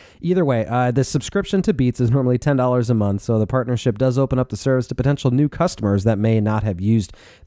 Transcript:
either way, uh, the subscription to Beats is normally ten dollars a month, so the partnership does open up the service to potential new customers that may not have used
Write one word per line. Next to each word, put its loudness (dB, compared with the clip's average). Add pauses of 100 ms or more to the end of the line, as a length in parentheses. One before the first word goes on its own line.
(220)
either 0
way, 0
uh, 0
the 0
subscription -2
to 2
Beats 0
is 2
normally 2
ten 0
dollars 0
a 2
month, 0
so 0
the 0
partnership -2
does 0
open 0
up -2
the -6
service 0
to -10
potential 0
new 2
customers 0
that 2
may 2
not 0
have -2
used 0 (360)